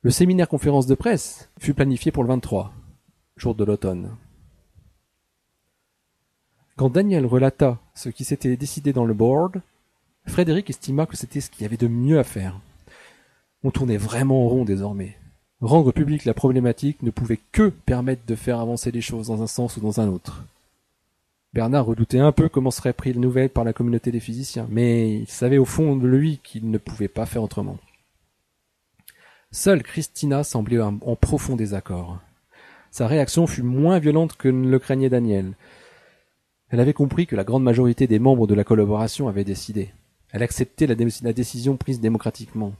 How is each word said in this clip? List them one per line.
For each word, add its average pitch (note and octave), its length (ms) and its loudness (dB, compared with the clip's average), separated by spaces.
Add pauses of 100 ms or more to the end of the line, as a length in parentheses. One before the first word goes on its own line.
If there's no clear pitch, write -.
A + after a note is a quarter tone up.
Le A#2+ 100 4
séminaire F3+ 360 4
conférence C#3 400 2
de C3+ 80 4
presse - 540 -4 (100)
fut D3+ 140 -2
planifié C#3 400 0
pour C3+ 100 0
le A#2 60 0
vingt-trois, G#2+ 420 -2 (640)
jour A#2 180 -4
de G#2+ 120 -2
l'automne. G2 500 -4 (2500)
Quand C3+ 120 2
Daniel F3 360 2
relata B2+ 540 2 (140)
ce - 160 -12
qui - 140 -12
s'était B2+ 340 -2
décidé C#3+ 340 -4
dans B2+ 140 0
le A2+ 80 0
board, D3 480 2 (640)
Frédéric E3+ 440 0
estima C#3+ 360 -2
que - 120 -14
c'était - 240 -8
ce - 80 -12
qu'il - 120 -16
y G#2+ 40 -6
avait A2 120 -4
de A#2+ 100 2
mieux B2 300 2
à C3 60 4
faire. F#2+ 360 -6 (1040)
On C3+ 80 0
tournait A#2+ 260 -2
vraiment B2 480 0
en A#2 40 2
rond B2+ 160 0
désormais. G2 520 -6 (440)
Rendre C3 300 4
publique D3+ 340 -2
la A2+ 80 2
problématique C3 680 0
ne A2+ 80 0
pouvait A2+ 280 -4 (120)
que G#3+ 180 4
permettre B2 560 -2
de A2+ 100 -2
faire A#2+ 240 -4
avancer A#2 300 -4
les A#2 120 -6
choses A2+ 260 -8
dans A2 160 -4
un G#2+ 40 -4
sens A#2+ 300 -6
ou - 20 -10
dans G#2+ 200 -2
un G#2+ 80 2
autre. - 360 -6 (1080)
Bernard A#2 320 0
redoutait A#2 340 0
un D3 120 6
peu D#3+ 180 2
comment C3 220 0
serait - 220 -4
prise B2+ 200 -4
la A#2+ 80 -2
nouvelle B2+ 280 2
par A#2 140 -2
la A2+ 100 -2
communauté A#2+ 380 -2
des A#2 100 -4
physiciens, A#2 500 -8
mais A2+ 480 2
il A2+ 80 -8
savait C3 320 2
au B2+ 60 6
fond D3+ 300 0
de B2 120 0
lui C#3 340 2
qu'il A2 300 -8
ne A2 80 0
pouvait - 300 -6
pas A2 180 -6
faire A#2 160 -4
autrement. G2 340 -6 (1700)
Seule F3+ 320 2
Christina D3 600 -4
semblait A2+ 380 0
en, G#2 240 -2
en A#2 100 -2
profond - 400 0
désaccord. F#2 640 -6 (680)
Sa - 160 -4
réaction D3+ 400 2
fut - 180 -4
moins D3 360 2
violente D#3 360 2
que - 120 -2
ne B2+ 220 2
le C3 100 4
craignait C3+ 300 0
Daniel. G#2 440 0 (1160)
Elle A#2+ 100 0
avait C#3 140 4
compris D3 340 0
que A#2+ 80 -4
la G2 80 -2
grande B2+ 200 0
majorité B2 440 4
des G#2+ 120 4
membres B2 280 4
de G2+ 80 4
la G2+ 80 2
collaboration A2 640 2
avaient G2+ 160 -2
décidé. G2 480 -6 (400)
Elle G#2+ 120 -4
acceptait C3+ 440 -2
la A#2+ 80 2
dé-, A#2 120 0 (140)
la A#2 120 -2
décision B2 420 -2
prise B2+ 240 -6
démocratiquement. A2 800 -4